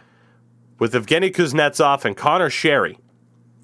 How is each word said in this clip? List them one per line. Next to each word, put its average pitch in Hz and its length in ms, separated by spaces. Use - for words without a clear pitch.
With 113 160
Evgeny 160 360
Kuznetsov 147 760
and 101 100
Connor 156 320
Sherry. 127 500